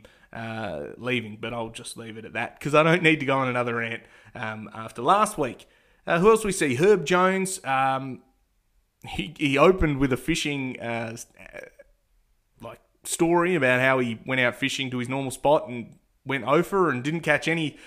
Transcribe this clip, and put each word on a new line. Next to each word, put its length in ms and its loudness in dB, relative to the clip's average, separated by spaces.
uh, 560 -10
leaving. 440 -6
But 120 -8
I'll 160 -8
just 280 -16
leave 200 -16
it 60 -16
at 100 -16
that 280 -6
'cause 120 -4
I 100 8
don't 200 4
need 160 6
to 60 -6
go 120 2
on 120 0
another 260 -2
rant, 280 -6
um, 400 -10
after 280 -12
last 360 2
week. 300 -6
Uh, 120 2
who 100 6
else 160 6
we 80 0
see? 220 0
Herb 300 4
Jones. 600 2
Um, 560 -2
he, 320 -8
he 200 0
opened 420 4
with 140 2
a 40 2
fishing, 640 -4
uh, 340 -6
s-, 140 -16
uh, 220 -18
like, 180 -18
story 520 2
about 260 4
how 180 4
he 260 -4
went 140 -2
out 160 2
fishing 360 -4
to 80 -4
his 100 -6
normal 220 -4
spot 360 2
and 300 -12
went 200 -4
over 440 2
and 140 -4
didn't 160 -4
catch 280 0
any, 400 -2